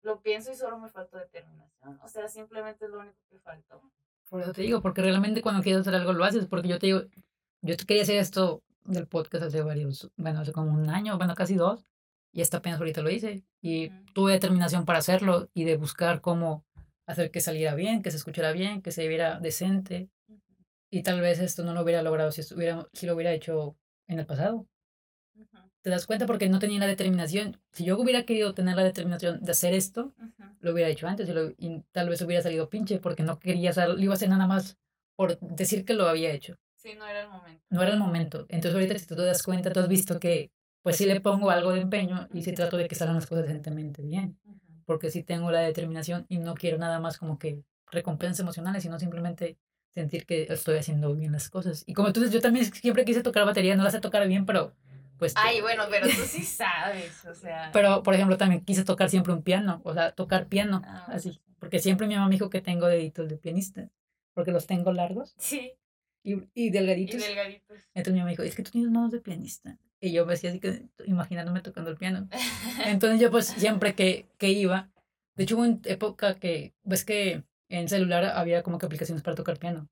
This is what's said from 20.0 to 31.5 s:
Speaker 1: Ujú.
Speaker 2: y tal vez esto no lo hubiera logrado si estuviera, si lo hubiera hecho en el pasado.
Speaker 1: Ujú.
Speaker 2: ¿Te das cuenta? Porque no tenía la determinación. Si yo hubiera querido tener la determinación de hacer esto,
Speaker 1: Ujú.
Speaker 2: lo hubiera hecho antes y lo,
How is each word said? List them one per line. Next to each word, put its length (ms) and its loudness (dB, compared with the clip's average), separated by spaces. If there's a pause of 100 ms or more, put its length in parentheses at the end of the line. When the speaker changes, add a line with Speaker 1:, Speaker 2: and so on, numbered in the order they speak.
Speaker 1:
Ujú. 120 -20 (500)
Speaker 2:
y 140 -4
tal 160 0
vez 180 2
esto 260 -2
no 80 -4
lo 100 -2
hubiera 200 2
logrado 300 0
si 100 -8
estuviera, 500 -4
si 140 -10
lo 80 0
hubiera 180 0
hecho 440 -4 (320)
en 100 -4
el 80 -6
pasado. 400 -2 (680)
Speaker 1:
Ujú. 240 -20 (240)
Speaker 2:
¿Te 80 -4
das 160 0
cuenta? 200 0
Porque 220 0
no 100 6
tenía 220 0
la 60 2
determinación. 760 0 (120)
Si 120 -6
yo 140 2
hubiera 260 2
querido 300 0
tener 220 0
la 80 4
determinación 580 -2
de 100 -2
hacer 220 2
esto, 440 -2
Speaker 1:
Ujú. 420 -20
Speaker 2:
lo 120 -2
hubiera 180 2
hecho 180 -2
antes 200 -2
y 40 -4
lo, 260 0